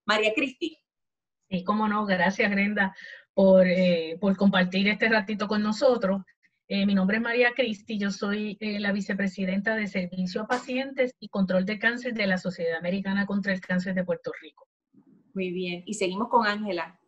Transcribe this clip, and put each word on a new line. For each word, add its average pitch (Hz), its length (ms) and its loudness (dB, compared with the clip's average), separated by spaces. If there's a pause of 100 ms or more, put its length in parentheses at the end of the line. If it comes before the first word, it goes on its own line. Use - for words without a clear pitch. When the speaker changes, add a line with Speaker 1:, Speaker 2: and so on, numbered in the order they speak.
Speaker 1:
María 214 280 2
Cristi. 302 440 -4 (720)
Speaker 2:
Sí, 180 120 -2
cómo 214 240 0
no. 208 200 0
Gracias, 196 440 2
Grenda, 202 460 0 (380)
por, 190 320 8
eh, 175 520 2
por 196 160 2
compartir 190 540 4
este 214 220 2
ratito 214 360 0
con 208 160 0
nosotros. 214 600 2 (480)
Eh, 196 140 0
mi 202 100 2
nombre 196 220 2
es 233 60 0
María 240 340 2
Cristi, 220 420 -2
yo 202 120 -2
soy, 208 500 -4
eh, 208 180 -4
la 202 140 -2
vicepresidenta 196 840 -2
de 214 120 -2
Servicio 185 560 -4
a - 40 -8
Pacientes 254 720 -2
y 214 100 -16
Control 185 360 0
de 208 140 -4
Cáncer 240 340 -2
de 214 140 0
la 190 100 2
Sociedad 165 400 -4
Americana 196 480 -2
contra 196 300 0
el 185 80 -4
Cáncer 185 320 -2
de 185 100 -2
Puerto 165 280 -4 (100)
Rico. - 260 -20 (640)
Speaker 1:
Muy 185 180 -4
bien, 175 360 -6
y 214 80 -8
seguimos 196 340 -2
con 233 180 2
Ángela. 208 600 -6